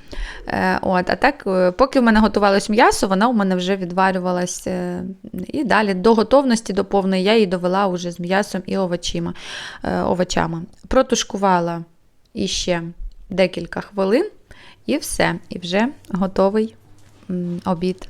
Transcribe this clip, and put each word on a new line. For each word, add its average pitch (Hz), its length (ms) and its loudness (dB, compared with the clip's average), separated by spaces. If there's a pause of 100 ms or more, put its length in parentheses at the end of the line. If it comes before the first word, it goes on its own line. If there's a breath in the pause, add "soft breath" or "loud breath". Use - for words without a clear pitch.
(480 loud breath)
Е, 185 340 0
от, 180 280 0
а - 60 0
так, - 300 0
е, 185 240 2
поки 269 300 2
в - 20 2
мене 220 180 6
готувалось 202 500 4
м'ясо, 247 380 4
вона 190 200 4
у 254 40 2
мене 196 240 2
вже 180 200 0
відварювалась, 180 920 -2
е, 180 360 -6 (300)
і 269 320 -6
далі 202 300 2
до 202 200 4
готовності, 233 580 2
до 190 120 0
повної, 190 380 2
я 208 120 4
її 220 120 6
довела 180 400 0
уже 175 240 -4
з 170 100 -14
м'ясом 190 460 -2
і 190 100 -4
овочима, 175 580 -4 (500 loud breath)
е, 180 160 -2
овочами. 170 600 -2 (260)
Протушкувала 190 960 0 (500)
іще 185 480 -4 (480)
декілька 180 500 -2
хвилин, 208 500 -2 (560 loud breath)
і 240 100 0
все, - 380 -2 (140)
і - 100 -12
вже 185 300 -2 (200)
готовий, 196 680 0 (560)
м, 175 340 -6
обід 185 460 -4